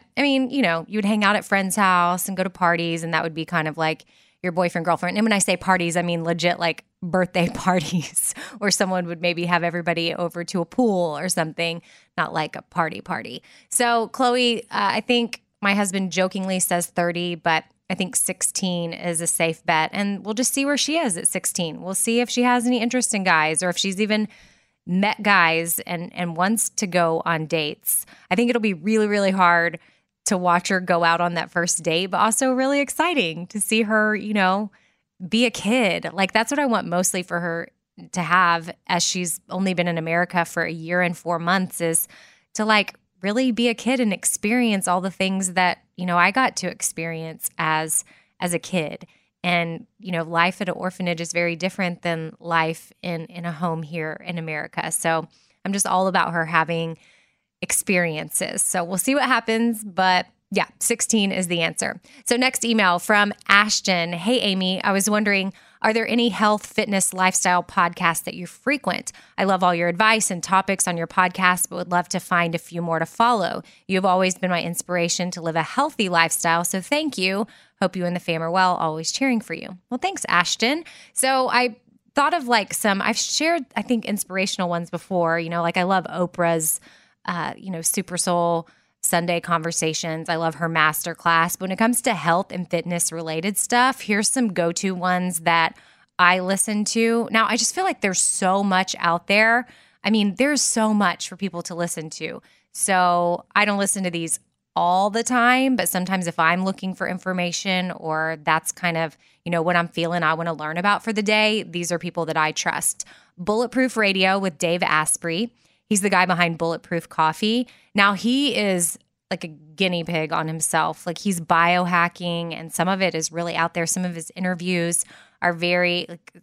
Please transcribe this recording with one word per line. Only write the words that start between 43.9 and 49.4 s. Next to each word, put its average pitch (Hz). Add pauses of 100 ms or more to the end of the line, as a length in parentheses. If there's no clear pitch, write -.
and 226
experience 208
all 180
the 185
things 190
that, 180 (160)
you 180
know, 175
I 175
got 254
to 185
experience 160
as, 160 (360)
as 175
a 160
kid. - (380)